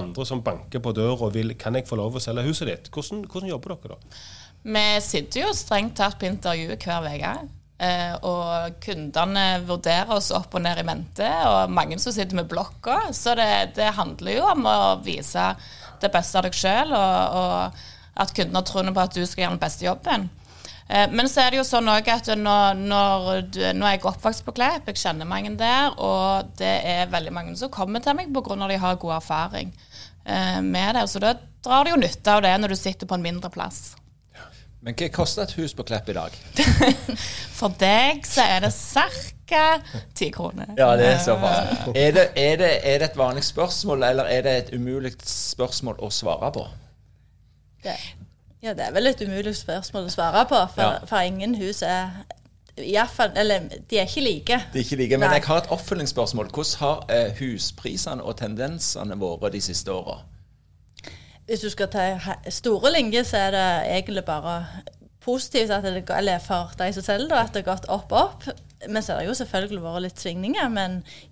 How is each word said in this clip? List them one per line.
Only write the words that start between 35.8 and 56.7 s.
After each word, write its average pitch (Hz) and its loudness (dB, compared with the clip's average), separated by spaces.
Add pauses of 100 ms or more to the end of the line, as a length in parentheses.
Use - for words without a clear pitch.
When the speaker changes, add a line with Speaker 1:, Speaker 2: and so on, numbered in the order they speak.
Speaker 3:
Klepp - -4
i 95 -4
dag? 82 -6 (640)
Speaker 2:
<laughs> - -8
For 208 2
deg 247 4
så - 2
er 190 4
det 208 2
cirka - 0 (500)
ti 147 -2
kroner. - -8
Speaker 3:
Ja, 123 8
det 120 8
er 127 8
såpass. 104 2 (100)
Er 143 6
det, 185 10 (100)
er 143 4
det, 170 4 (100)
er 139 2
det 151 0
et 143 -6
vanlig 135 2
spørsmål, 131 0
eller 131 4
er 123 2
det 131 2
et 120 -4
umulig 127 -4
spørsmål - -4
å 104 -6
svare 95 -2
på? - -6 (1160)
Speaker 4:
Det, 190 -6 (680)
ja, 220 -6
det - -4
er - -6
vel 240 4
et 254 -6
umulig 202 -4
spørsmål 185 -6
å 180 -6
svare 175 4
på, 233 4 (100)
for, - -2
Speaker 3:
Ja. - 2
Speaker 4:
for 180 0
ingen 190 -2
hus 202 -4
er, 185 -2 (680)
i 160 -4
hvert 233 2
fall, 220 2
eller 196 2
de - -2
er 185 2
ikke 294 -2
like. 233 0 (160)
Speaker 3:
De 135 0
er 117 0
ikke 139 -4
like, 131 4
men 196 4
Speaker 4:
Nei. 196 6
Speaker 3:
jeg 190 0
har 160 4
et - -8
oppfølgingsspørsmål. 139 -2
Hvordan - -4